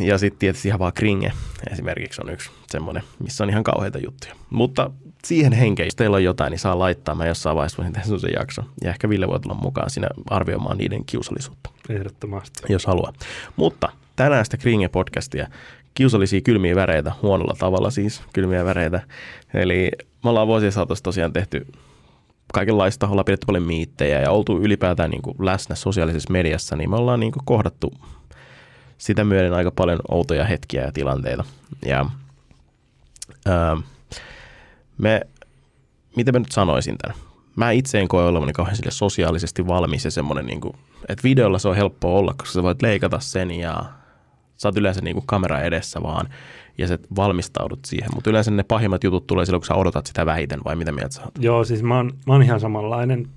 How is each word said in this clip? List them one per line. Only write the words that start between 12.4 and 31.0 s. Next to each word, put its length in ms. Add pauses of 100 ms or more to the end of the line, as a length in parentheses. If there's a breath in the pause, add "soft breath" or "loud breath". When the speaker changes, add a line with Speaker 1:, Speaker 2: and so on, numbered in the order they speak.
Speaker 1:
Jos 180
haluaa. 260 (440 loud breath)
Mutta 320 (280)
tänään 280
sitä 120
kringe-podcastia. 880 (480 loud breath)
Kiusallisia 460
kylmiä 340
väreitä, 380 (100)
huonolla 360
tavalla 320
siis, 320 (100)
kylmiä 320
väreitä. 360 (540 loud breath)
Eli 360 (340)
me 60
ollaan 180
vuosien 240
saatossa 320
tosiaan 280
tehty 340 (840 soft breath)
kaikenlaista, 560
ollaan 160
pidetty 220
paljon 180
miittejä 560
ja 100
oltu 300
ylipäätään 500
niinku 280
läsnä 360
sosiaalisessa 580
mediassa, 440
niin 140
me 60
ollaan 240
niinku 240
kohdattu 480 (1080 loud breath)
sitä 260
myöden 300
aika 160
paljon 280 (100)
outoja 360
hetkiä 380
ja 100
tilanteita. 520 (420 loud breath)